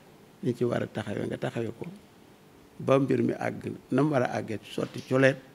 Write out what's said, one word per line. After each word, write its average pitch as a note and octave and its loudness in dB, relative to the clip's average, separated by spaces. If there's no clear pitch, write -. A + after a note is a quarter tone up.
liñ B2 0
ci B2 -2
war A#2+ 0
a - -4
taxawee G#2+ -6
nga - -6
taxawee A#2 -4
ko, - -10
ba C3+ 4
mbir B2+ 2
mi A#2+ 2
àgg A2+ -4
na C3 4
mu D3+ 4
war C3 4
a - -2
àggee, G#2+ -6
sotti - -6
coleet, C3 6